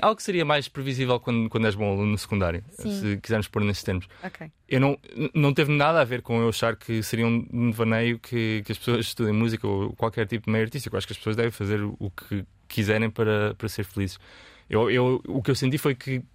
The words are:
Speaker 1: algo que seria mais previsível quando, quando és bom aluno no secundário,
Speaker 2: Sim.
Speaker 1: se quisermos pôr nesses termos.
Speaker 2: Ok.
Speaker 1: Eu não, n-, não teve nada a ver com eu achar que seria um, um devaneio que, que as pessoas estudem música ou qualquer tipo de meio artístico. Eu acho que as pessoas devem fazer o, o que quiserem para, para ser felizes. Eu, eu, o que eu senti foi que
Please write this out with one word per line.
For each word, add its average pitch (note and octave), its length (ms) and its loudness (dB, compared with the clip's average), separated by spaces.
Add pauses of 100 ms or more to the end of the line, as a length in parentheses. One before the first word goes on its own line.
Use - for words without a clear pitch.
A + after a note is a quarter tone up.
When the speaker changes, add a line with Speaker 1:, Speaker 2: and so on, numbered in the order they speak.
Speaker 1:
algo G#3+ 140 4
que - 40 -18
seria F3 240 0
mais D3 220 2
previsível B2+ 520 0
quando, A#2 300 0
quando A2 160 2
és G#2 80 4
bom G2+ 180 0
aluno G#2 200 2
no G#2 80 2
secundário, F#2+ 440 -2 (100)
Speaker 2:
Sim. - 180 -6
Speaker 1:
se G2+ 260 -2
quisermos G#2+ 300 -2
pôr G#2+ 160 -2
nesses G2+ 180 -2
termos. F#2 260 -4 (160)
Speaker 2:
Ok. E3 280 -12 (160)
Speaker 1:
Eu C3+ 120 2
não, C#3 200 2 (160)
n-, D3+ 180 -4
não C#3+ 180 4
teve D3 200 2
nada D3+ 280 4
a C#3 40 6
ver A#2 180 -2
com A#2 180 0
eu A#2 100 4
achar A2+ 260 0
que A2+ 260 -4
seria A2+ 240 0
um, A#2 260 2
um A#2+ 200 2
devaneio A2+ 480 0
que, A2 440 -2
que - 80 -8
as G#2 60 -4
pessoas A#2 300 0
estudem A2 260 0
música A2+ 340 0
ou G2+ 260 0
qualquer A2+ 340 -2
tipo A2 180 -6
de A2 60 0
meio A2 120 2
artístico. A#2 320 -6
Eu G2 40 -2
acho - 80 -6
que G2+ 60 -10
as - 40 -10
pessoas A2 180 -4
devem A#2 140 0
fazer G#2 320 -2
o, G2+ 160 -4
o G2+ 140 -6
que - 340 -6 (220)
quiserem A2 420 2
para, G#2+ 460 2
para A2 120 -6
ser G#2 160 -6
felizes. - 360 -4 (500)
Eu, G#2+ 220 4
eu, B2+ 360 2
o C3 140 -2
que - 80 0
eu C3 60 2
senti C3+ 240 0
foi C#3 160 0
que C3 260 -6 (140)